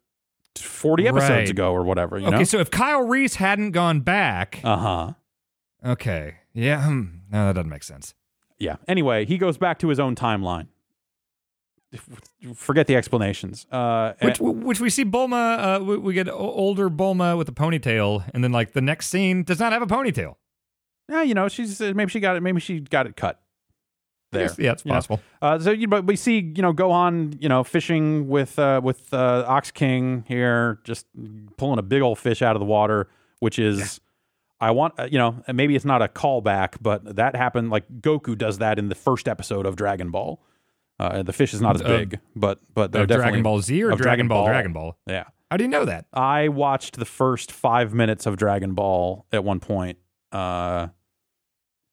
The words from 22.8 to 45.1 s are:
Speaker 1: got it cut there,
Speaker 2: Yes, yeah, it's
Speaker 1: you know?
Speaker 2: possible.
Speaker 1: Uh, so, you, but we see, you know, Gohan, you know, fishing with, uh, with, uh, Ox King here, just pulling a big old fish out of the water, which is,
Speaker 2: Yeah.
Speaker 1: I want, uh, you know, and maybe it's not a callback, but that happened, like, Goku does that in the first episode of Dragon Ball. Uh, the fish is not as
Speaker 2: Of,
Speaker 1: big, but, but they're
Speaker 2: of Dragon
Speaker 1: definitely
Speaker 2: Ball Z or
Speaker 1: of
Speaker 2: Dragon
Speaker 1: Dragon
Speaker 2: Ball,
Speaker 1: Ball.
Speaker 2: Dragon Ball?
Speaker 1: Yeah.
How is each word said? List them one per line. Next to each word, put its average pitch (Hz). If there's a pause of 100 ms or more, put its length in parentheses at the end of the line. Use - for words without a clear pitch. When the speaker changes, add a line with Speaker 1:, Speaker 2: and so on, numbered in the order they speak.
Speaker 1:
got 135
it -
cut - (920)
there, 98
Speaker 2:
Yes, 85
yeah, 120
it's -
Speaker 1:
you 147
know? 131
Speaker 2:
possible. - (200)
Speaker 1:
Uh, 151
so, 165
you, 220
but 196
we 202
see, 208
you 190
know, 175
Gohan, 170
you 151
know, 127
fishing 156
with, 139
uh, 135
with, 131
uh, 123
Ox 135
King 127
here, 120
just - (500)
pulling 135
a 104
big 131
old 120
fish 120
out 113
of 104
the 101
water, 104 (320)
which 113
is, 107
Speaker 2:
Yeah. 101 (760)
Speaker 1:
I 113
want, 147
uh, 127
you 143
know, 117
and 127
maybe 143
it's 135
not 127
a 101
callback, 104
but 104
that 127
happened, 120
like, 107 (160)
Goku 143
does 104
that 107
in 101
the -
first -
episode 98
of 95
Dragon 98
Ball. 104 (580)
Uh, 95
the 90
fish -
is 104
not 104
as -
Speaker 2:
Of, -
Speaker 1:
big, 113 (160)
but, 101 (160)
but 104
they're 110
Speaker 2:
of 101
Dragon 117
Speaker 1:
definitely 113
Speaker 2:
Ball 107
Z 139
or 226
Speaker 1:
of 104
Speaker 2:
Dragon 120
Speaker 1:
Dragon -
Speaker 2:
Ball, 107
Speaker 1:
Ball. 104
Speaker 2:
Dragon 104
Ball? 80
Speaker 1:
Yeah. 92 (240)